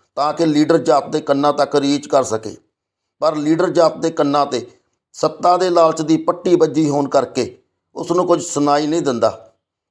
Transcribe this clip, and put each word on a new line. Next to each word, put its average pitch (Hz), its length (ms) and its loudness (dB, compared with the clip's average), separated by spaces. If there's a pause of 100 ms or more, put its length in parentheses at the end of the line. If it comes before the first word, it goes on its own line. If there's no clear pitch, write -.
(140)
ਤਾਂ 147 180 -2
ਕਿ 165 140 0
ਲੀਡਰ 151 320 2
ਜਾਤ 156 300 0
ਦੇ 156 120 -4
ਕੰਨਾਂ 143 320 0
ਤੱਕ 143 240 -2
ਰੀਚ 139 300 -2
ਕਰ 139 160 0
ਸਕੇ। 107 340 -6 (600)
ਪਰ 156 180 -2
ਲੀਡਰ 160 340 0
ਜਾਤ 160 260 2
ਦੇ 160 140 -4
ਕੰਨਾਂ 143 360 0
'ਤੇ 123 200 -6 (460)
ਸੱਤਾ 170 440 0
ਦੇ 180 140 0
ਲਾਲਚ 160 320 2
ਦੀ 156 140 0
ਪੱਟੀ 165 400 0
ਵੱਜੀ 151 320 2
ਹੋਣ 139 200 -2
ਕਰਕੇ 127 500 -2 (360)
ਉਸ 170 180 -6
ਨੂੰ 180 140 2
ਕੁਝ 170 160 2
ਸੁਣਾਈ 147 440 0
ਨਹੀਂ 160 160 -2
ਦਿੰਦਾ। 117 500 -2 (380)